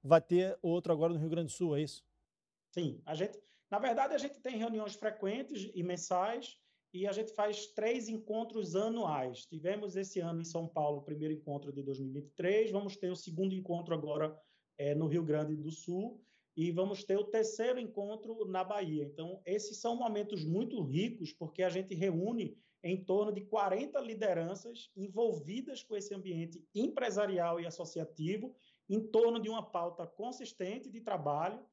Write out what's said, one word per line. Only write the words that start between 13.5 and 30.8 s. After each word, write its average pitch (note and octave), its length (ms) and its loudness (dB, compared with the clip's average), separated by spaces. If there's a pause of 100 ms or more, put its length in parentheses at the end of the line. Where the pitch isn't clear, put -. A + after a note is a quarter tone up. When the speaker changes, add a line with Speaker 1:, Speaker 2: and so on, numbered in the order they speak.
Speaker 2:
encontro E3+ 400 0
agora, D3+ 420 0 (400)
é, C#3+ 160 2
no D#3 140 4
Rio E3 160 4
Grande D3+ 320 2
do D3+ 160 -4
Sul, F#3 500 -4 (360)
e E3 160 2
vamos F#3+ 320 0
ter F#3+ 120 4
o G#3 60 4
terceiro A3+ 560 2
encontro G#3+ 680 -6
na F#3 180 0
Bahia. F3+ 400 -2
Então, D#3+ 420 -8
esses G3+ 320 -2
são A#3 160 0
momentos G#3 500 -2
muito G3 380 0
ricos, F3 500 0
porque E3+ 300 -4
a F#3 60 4
gente F#3+ 260 -2
reúne F#3+ 640 0 (240)
em F3+ 220 -2
torno G#3 260 2
de G3+ 120 -4
quarenta G#3+ 580 0
lideranças G3+ 960 -2
envolvidas G3+ 880 -2
com A3 100 -8
esse G3+ 180 -6
ambiente E3+ 600 -6
empresarial G3 880 2
e E3+ 60 -6
associativo, E3 840 -4 (360)
em G#3 120 2
torno A3+ 380 4
de G#3 100 -2
uma A3 140 -2
pauta F3 460 -4
consistente A3+ 840 -8